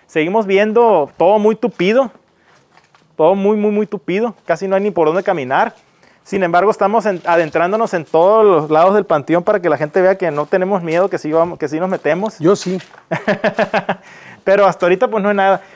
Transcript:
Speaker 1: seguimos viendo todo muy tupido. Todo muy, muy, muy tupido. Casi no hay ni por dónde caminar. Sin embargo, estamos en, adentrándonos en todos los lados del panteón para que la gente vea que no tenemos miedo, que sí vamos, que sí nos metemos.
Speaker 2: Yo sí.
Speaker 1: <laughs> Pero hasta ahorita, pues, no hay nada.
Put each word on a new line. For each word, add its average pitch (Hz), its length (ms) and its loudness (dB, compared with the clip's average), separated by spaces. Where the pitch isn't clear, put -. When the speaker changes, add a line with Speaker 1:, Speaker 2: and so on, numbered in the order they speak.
Speaker 1:
seguimos 185 400 -2
viendo 202 720 2
todo 196 220 4
muy 214 160 2
tupido. 220 560 -2
Todo 160 180 2
muy, 202 240 0
muy, 208 140 0
muy 208 160 -2
tupido. 208 480 -6
Casi 170 220 -4
no 190 80 0
hay 196 80 -2
ni 208 80 -2
por 165 160 0
dónde 180 160 0
caminar. 170 500 -2
Sin 196 200 -4
embargo, 175 260 2
estamos 208 380 0
en, 185 180 -2
adentrándonos 175 680 0
en 160 100 -6
todos 202 400 4
los 156 240 2
lados 165 240 4
del 208 120 2
panteón 160 380 -2
para 214 180 0
que 175 80 -4
la 147 80 0
gente 151 220 -2
vea 185 160 4
que 185 140 -4
no 147 160 -4
tenemos 185 380 -2
miedo, 170 260 0
que 180 80 -6
sí 151 140 -8
vamos, 160 260 0
que 147 100 -4
sí 151 120 -6
nos 185 100 -4
metemos. 185 480 -4
Speaker 2:
Yo 175 180 2
sí. 185 220 -6
Speaker 1:
<laughs> - 1300 -6
Pero 196 220 4
hasta 180 200 0
ahorita, 185 220 2
pues, 208 160 -4
no 202 60 0
hay 208 60 0
nada. 190 260 2